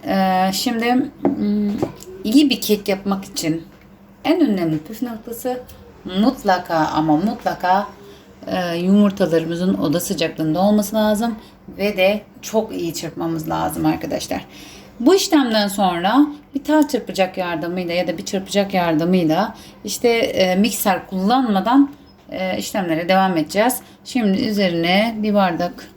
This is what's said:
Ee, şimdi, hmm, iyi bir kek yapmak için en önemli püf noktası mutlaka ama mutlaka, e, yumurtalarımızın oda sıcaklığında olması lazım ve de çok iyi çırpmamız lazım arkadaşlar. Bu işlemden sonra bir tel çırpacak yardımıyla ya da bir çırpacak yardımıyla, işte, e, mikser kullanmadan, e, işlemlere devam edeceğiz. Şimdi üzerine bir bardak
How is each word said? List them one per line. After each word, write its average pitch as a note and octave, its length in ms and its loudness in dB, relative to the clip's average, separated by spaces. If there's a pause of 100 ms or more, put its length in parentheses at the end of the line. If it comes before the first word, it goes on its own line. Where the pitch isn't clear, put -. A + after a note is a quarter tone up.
Ee, F#3+ 460 2
şimdi, A#3 420 -2 (280)
hmm, G#3 480 0 (540)
iyi C4+ 260 4
bir G#3+ 100 -2
kek G#3 280 0
yapmak G3 360 -2
için E3 420 -4 (580)
en E4+ 160 2
önemli F3 380 2
püf - 240 -10
noktası A#3+ 600 -6 (580)
mutlaka G3 560 0
ama D#3 400 2
mutlaka, F#3 720 0 (600)
e, F3 300 -4
yumurtalarımızın F3+ 1000 2
oda F3 260 0
sıcaklığında D#3+ 600 -2
olması G#3 360 2
lazım G#3+ 420 0 (400)
ve G3+ 180 -2
de G3 260 2 (200)
çok A3 300 -2
iyi E3+ 220 -6
çırpmamız D#3+ 540 -6
lazım D#3+ 380 -2
arkadaşlar. D#3+ 600 -2 (540)
Bu C#4 140 6
işlemden A#3+ 540 2
sonra G3 580 2 (280)
bir C#4 100 -6
tel D4 240 2
çırpacak F#3+ 500 -2
yardımıyla F3 560 -4
ya F3 140 0
da E3 100 -4
bir F#3+ 60 -10
çırpacak G3 500 -2
yardımıyla, E3+ 800 2 (300)
işte, A3+ 240 -2
e, F#3+ 480 2
mikser G3 500 0
kullanmadan, A3+ 840 2 (400)
e, F#3 280 -6
işlemlere F3 500 -4
devam F#3+ 280 4
edeceğiz. G3+ 400 0 (280)
Şimdi G3+ 340 0
üzerine G3 800 0
bir G#3+ 160 0
bardak F3 600 0